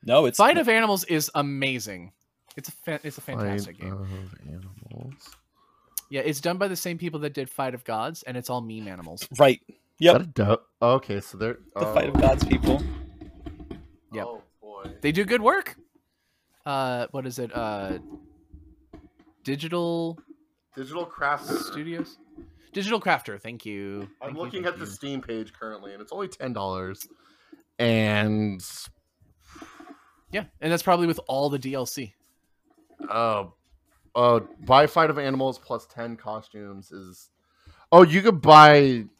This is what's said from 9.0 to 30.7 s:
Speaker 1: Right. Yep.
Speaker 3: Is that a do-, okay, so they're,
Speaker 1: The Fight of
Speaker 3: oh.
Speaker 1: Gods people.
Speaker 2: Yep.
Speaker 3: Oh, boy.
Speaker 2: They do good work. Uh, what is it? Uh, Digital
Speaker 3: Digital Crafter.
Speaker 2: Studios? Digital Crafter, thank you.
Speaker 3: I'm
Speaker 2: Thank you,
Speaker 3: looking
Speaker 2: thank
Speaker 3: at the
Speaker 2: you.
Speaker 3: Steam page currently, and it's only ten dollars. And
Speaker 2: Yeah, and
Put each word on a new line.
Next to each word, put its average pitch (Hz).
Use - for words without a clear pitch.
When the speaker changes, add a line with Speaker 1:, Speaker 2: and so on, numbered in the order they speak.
Speaker 1:
Right. 135
Yep. 165
Speaker 3:
Is 180
that 104
a 113
do-, -
okay, 120
so -
they're, 113
Speaker 1:
The 104
Fight -
of 139
Speaker 3:
oh. -
Speaker 1:
Gods 135
people. 131
Speaker 2:
Yep. 104
Speaker 3:
Oh, 113
boy. 101
Speaker 2:
They 143
do 190
good 220
work. 359
Uh, 127
what 131
is 127
it? 117
Uh, 101
Digital 165
Speaker 3:
Digital 151
Crafter. 147
Speaker 2:
Studios? 165
Digital 202
Crafter, 127
thank 120
you. 101
Speaker 3:
I'm 135
Speaker 2:
Thank 135
you, 160
Speaker 3:
looking 180
Speaker 2:
thank 175
Speaker 3:
at 175
the 160
Speaker 2:
you. -
Speaker 3:
Steam 139
page 113
currently, 101
and 101
it's 107
only 185
ten 131
dollars. 95
And 107
Speaker 2:
Yeah, 196
and 160